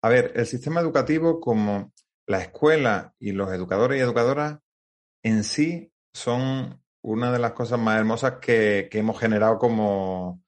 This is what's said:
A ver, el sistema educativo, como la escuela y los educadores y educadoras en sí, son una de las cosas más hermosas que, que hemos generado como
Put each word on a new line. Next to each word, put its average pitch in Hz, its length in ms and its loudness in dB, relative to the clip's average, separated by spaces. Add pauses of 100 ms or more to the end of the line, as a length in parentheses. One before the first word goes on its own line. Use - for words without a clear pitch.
A 113 60 0
ver, 120 260 2
el 117 120 -2
sistema 151 340 -4
educativo, 160 600 0
como 104 520 -2 (340)
la 98 140 -2
escuela 135 800 0
y 104 120 -6
los 98 200 -2
educadores 98 460 0
y 131 40 2
educadoras 135 560 0 (640)
en 110 220 2
sí, 165 480 -2 (200)
son 131 680 -4 (200)
una 117 280 -2
de 123 80 0
las 117 140 0
cosas 120 260 -4
más 110 200 2
hermosas 120 420 0
que, 107 500 2
que 107 80 -4
hemos 110 220 -2
generado 110 380 4
como 95 880 0